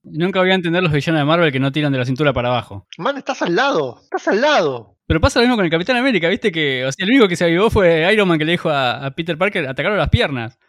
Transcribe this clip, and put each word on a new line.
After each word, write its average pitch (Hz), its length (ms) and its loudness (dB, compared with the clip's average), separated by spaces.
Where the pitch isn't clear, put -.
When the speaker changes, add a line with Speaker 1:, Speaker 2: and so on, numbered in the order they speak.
Speaker 1:
Nunca 180 360 -2
voy 185 120 2
a 190 40 2
entender 175 260 0
los 160 120 0
villanos 151 260 0
de 143 60 0
Marvel 160 260 2
que 131 80 -2
no 139 140 0
tiran 151 180 0
de 135 80 0
la 123 60 -2
cintura 135 260 0
para 123 160 -2
abajo. 110 400 -4
Speaker 2:
Man, 262 180 -4
estás - 240 -8
al 185 120 -2
lado, 180 480 -2
estás - 280 -8
al 196 100 0
lado. 180 560 0
Speaker 1:
Pero 160 120 0
pasa 175 200 2
lo 233 40 4
mismo 247 140 2
con 190 80 0
el 156 60 -2
Capitán 180 260 0
América, 214 320 0
¿viste? 196 240 -2
Que, 135 320 -2
o 135 80 -2
sea, 190 100 -8
el 185 80 0
único 254 160 6
que 175 80 -4
se - 80 -2
avivó 175 260 2
fue 170 440 4
Iron 202 160 2
Man 160 100 2
que 151 60 -2
le 165 80 0
dijo 170 160 -2
a, 135 380 -2
a 135 40 -8
Peter 165 260 -6
Parker, 185 300 -2
"Atacarlo 147 300 -2
a 156 60 2
las - 60 -2
piernas". 139 480 0